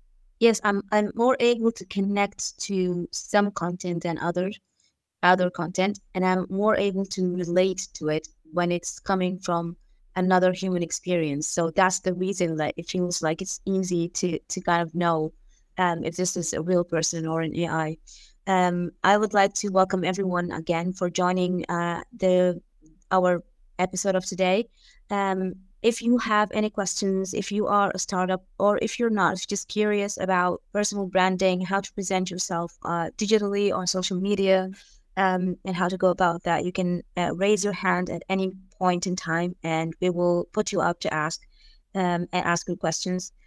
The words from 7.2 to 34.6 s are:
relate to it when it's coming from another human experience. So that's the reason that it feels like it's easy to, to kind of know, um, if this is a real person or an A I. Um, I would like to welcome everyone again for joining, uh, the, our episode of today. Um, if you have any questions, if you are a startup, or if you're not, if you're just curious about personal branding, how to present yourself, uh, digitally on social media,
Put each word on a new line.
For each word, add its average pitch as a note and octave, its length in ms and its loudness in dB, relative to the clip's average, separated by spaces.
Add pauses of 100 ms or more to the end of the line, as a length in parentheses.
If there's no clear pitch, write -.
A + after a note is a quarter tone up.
relate F3+ 580 0
to D#3 140 -6
it D#3 180 -2 (260)
when F3 200 0
it's - 260 -6
coming F#3 400 -2
from E3+ 380 -4 (400)
another F#3 360 4
human F3+ 300 -2
experience. D#3+ 640 -2
So E3 240 -2
that's F#3 300 2
the F#3 140 -2
reason F3+ 420 -2
that D3+ 220 -2
it E3+ 100 -10
feels F3+ 320 -2
like E3 220 -2
it's - 240 -10
easy F3+ 420 0
to, F3 300 -2
to - 240 -8
kind F3 180 2
of E3 140 -4
know, E3 400 0 (420)
um, F3 280 2
if E3 120 -4
this F3+ 220 -2
is - 160 -4
a - 80 -2
real F3 220 2
person E3 420 -2
or E3 160 -2
an D#3+ 120 -4
A F3 140 -2
I. D#3+ 280 -2 (500)
Um, F3 460 2 (120)
I G#3 140 6
would G#3 160 0
like G3+ 220 4
to G#3 120 -4
welcome F#3+ 360 2
everyone F3+ 480 -2
again E3+ 420 -2
for F3+ 160 -2
joining, F3+ 580 0
uh, E3+ 340 -2 (140)
the, F3+ 460 4 (480)
our F3+ 340 2 (340)
episode F#3 360 0
of F#3 100 0
today. F#3 460 0 (400)
Um, F#3+ 420 -2 (300)
if A#3 200 0
you A#3+ 160 4
have G#3+ 340 2
any G#3+ 160 0
questions, F#3+ 640 -2
if - 180 -4
you G3+ 160 0
are G3+ 280 2
a F#3 40 -8
startup, F#3 460 -2 (140)
or G3+ 240 4
if - 160 -4
you're A#3 100 2
not, G3 240 2
if F#3 80 -4
you're - 160 -6
just - 120 -8
curious G#3 520 0
about F3+ 400 0 (140)
personal G3+ 320 -2
branding, F#3 560 2
how G3 180 -2
to - 140 -10
present F#3 360 -2
yourself, E3+ 520 -6
uh, E3+ 340 -2
digitally G3+ 580 2
on F3+ 120 -2
social F3+ 340 -2
media, F#3+ 480 2 (480)